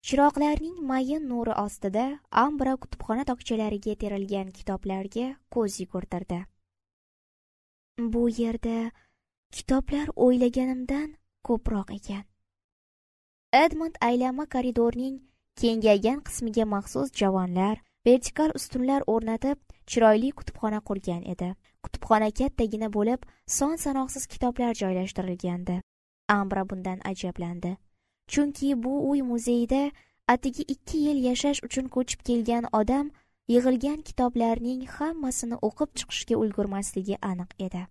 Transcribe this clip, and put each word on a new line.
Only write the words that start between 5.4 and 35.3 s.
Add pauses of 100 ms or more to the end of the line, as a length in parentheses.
ko'z
yugurtirdi. (1600)
Bu (180)
yerda (680)
kitoblar (180)
o'ylaganimdan (380)
ko'proq (120)
ekan. (1300)
Edmund (140)
aylanma (100)
koridorning (460)
kengaygan
qismiga
maxsus (120)
javonlar, (320)
vertikal
ustunlar (120)
o'rnatib, (320)
chiroyli (100)
kutubxona (100)
qurgan (100)
edi. (360)
Kutubxona (100)
kattagina (100)
bo'lib, (360)
son (100)
sanoqsiz (100)
kitoblar
joylashtirilgandi. (600)
Ambra
bundan (100)
ajablandi. (600)
Chunki (140)
bu (160)
uy
muzeyida (460)
atigi (100)
ikki
yil (100)
yashash
uchun (100)
ko'chib
kelgan (140)
odam (420)
yig'ilgan
kitoblarning (140)
hammasini (100)